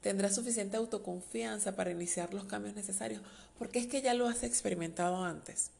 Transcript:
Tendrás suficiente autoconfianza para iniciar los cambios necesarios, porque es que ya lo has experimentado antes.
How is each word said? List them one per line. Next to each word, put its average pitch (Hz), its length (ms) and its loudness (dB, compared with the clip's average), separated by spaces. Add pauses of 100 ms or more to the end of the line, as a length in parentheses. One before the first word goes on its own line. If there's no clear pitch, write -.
Tendrás 196 340 4
suficiente 220 420 0
autoconfianza 214 960 -2
para 185 160 0
iniciar 175 420 -2
los 196 120 -4
cambios 208 300 -4
necesarios, 208 460 -2 (360)
porque 240 220 0
es 240 80 -2
que 269 140 2
ya 254 120 6
lo 240 140 4
has 233 160 0
experimentado 180 800 2
antes. - 460 -2 (100)